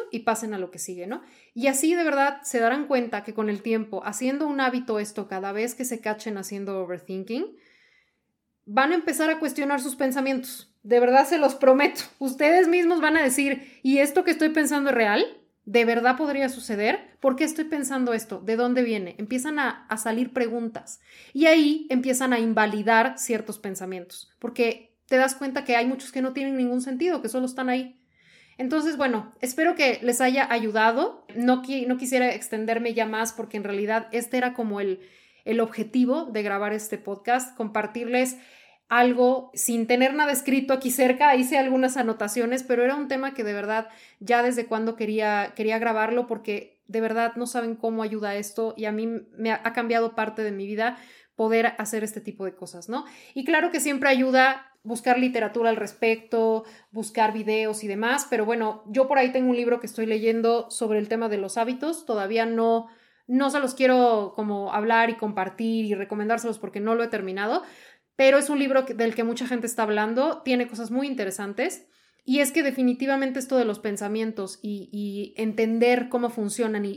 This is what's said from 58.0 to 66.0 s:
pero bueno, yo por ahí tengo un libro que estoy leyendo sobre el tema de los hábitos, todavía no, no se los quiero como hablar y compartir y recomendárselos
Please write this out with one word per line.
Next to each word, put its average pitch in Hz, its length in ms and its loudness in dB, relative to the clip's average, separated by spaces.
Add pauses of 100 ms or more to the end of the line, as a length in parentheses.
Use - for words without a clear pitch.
pero 220 140 0
bueno, 220 440 -2
yo 262 200 2
por 277 100 4
ahí 254 140 4
tengo 254 180 2
un 247 60 4
libro 240 240 2
que 220 80 -12
estoy 226 180 -6
leyendo 226 640 0
sobre 214 300 -2
el 208 80 -4
tema 226 220 -2
de 208 80 -2
los 196 200 -6
hábitos, 254 480 -4
todavía 220 400 0
no, 226 440 2 (360)
no 262 240 2
se 285 120 0
los 262 140 -2
quiero 247 600 4
como 202 380 -4
hablar 226 360 4
y 226 60 -2
compartir 220 720 -4
y 208 100 -2
recomendárselos 214 640 -4